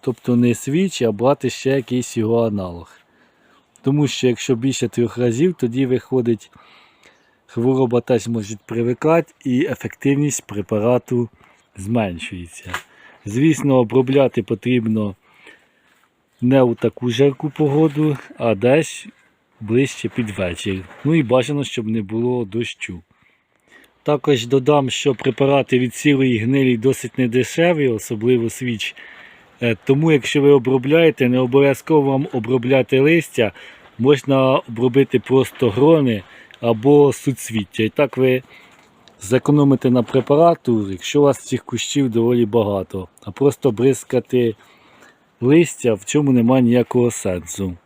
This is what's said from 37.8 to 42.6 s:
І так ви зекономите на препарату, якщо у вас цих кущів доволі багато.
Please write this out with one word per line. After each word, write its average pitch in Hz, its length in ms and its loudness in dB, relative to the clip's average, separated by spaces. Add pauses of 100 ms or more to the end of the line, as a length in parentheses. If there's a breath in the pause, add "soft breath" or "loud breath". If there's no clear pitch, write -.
І 110 60 0
так 139 280 -2
ви 127 260 2 (800 soft breath)
зекономите 135 680 2
на 123 120 2
препарату, 131 880 2
якщо 95 300 -2
у 143 40 6
вас 143 140 2
цих - 260 -8
кущів 131 460 -4
доволі 117 360 0
багато. 101 640 -4 (140)